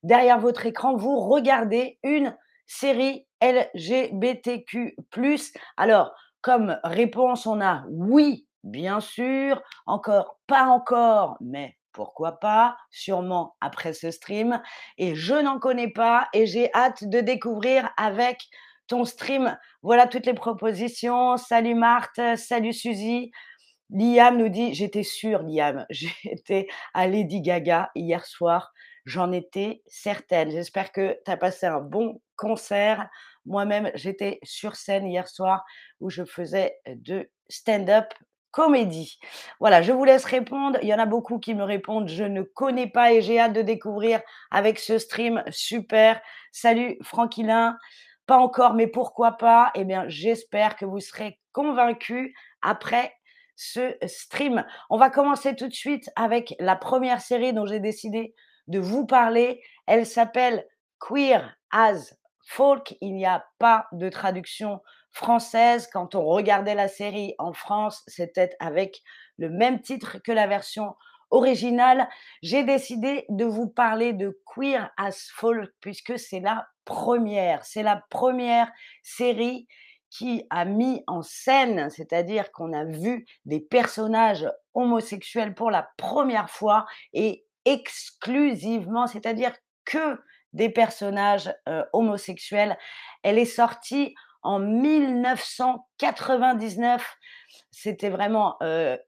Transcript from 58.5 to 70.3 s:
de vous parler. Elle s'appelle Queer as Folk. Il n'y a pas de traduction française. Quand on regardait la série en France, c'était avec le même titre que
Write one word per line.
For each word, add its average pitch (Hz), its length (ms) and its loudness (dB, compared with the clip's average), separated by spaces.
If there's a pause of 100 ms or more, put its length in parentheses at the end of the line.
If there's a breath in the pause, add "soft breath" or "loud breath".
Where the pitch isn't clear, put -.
de 175 100 -6
vous 208 300 -2
parler. 240 560 2 (240 loud breath)
Elle 226 180 4
s'appelle 233 640 0 (320)
Queer 254 580 0 (140)
as 208 420 2 (320)
Folk. 277 560 2
Il 190 140 -8
n'y 190 100 -4
a 180 220 0 (100)
pas 226 360 4
de 175 160 -6
traduction 190 680 -6 (320 soft breath)
française. 233 800 2
Quand 180 220 -6
on 175 100 0
regardait 202 480 2
la 202 140 0
série 202 500 -8
en 170 160 -8
France, 208 540 -4
c'était 180 520 -2
avec 170 420 -4 (360 loud breath)
le 165 100 -6
même 220 320 0
titre - 380 -12
que 226 140 -8